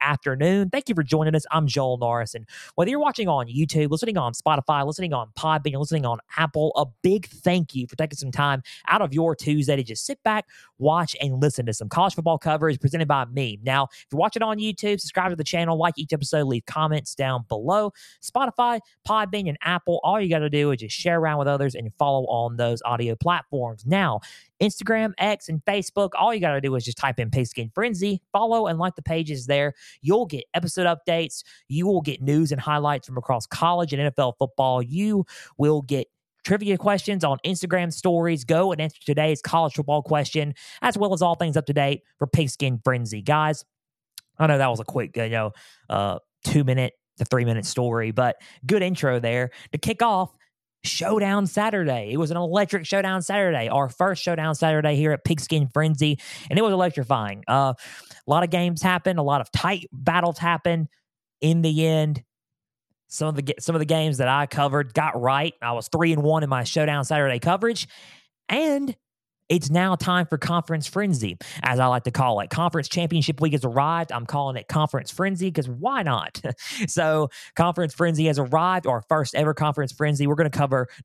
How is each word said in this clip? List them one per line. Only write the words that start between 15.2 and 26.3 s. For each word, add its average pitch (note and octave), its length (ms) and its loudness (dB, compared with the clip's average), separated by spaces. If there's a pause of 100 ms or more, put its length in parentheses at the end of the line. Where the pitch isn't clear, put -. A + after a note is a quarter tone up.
to F3 60 -4
the D#3 80 -4
channel, E3 340 0
like E3 220 0
each D#3+ 140 -4
episode, D3 340 0
leave B2 180 -2
comments D#3 480 -2
down C3 340 -2
below. F3+ 460 0 (300)
Spotify, A#3+ 560 0 (280)
Podbean, G#3 400 0
and D3 140 -4
Apple, F3 420 0
all F#3+ 160 2
you F#3+ 120 0
gotta D3+ 180 2
do D3 220 2
is B2+ 80 -2
just A2 160 -10
share E3+ 240 0
around D#3 180 2
with C#3 100 0
others C#3 280 0
and A2+ 180 -8
follow C#3 300 0
on A#2+ 340 -2
those A#2 240 0
audio A#2+ 320 -2
platforms. B2+ 720 -4
Now, D3 360 0 (380)
Instagram, G#3+ 580 0
X, G3+ 320 -2
and D#3+ 160 -4
Facebook, G3+ 520 0
all A3+ 160 2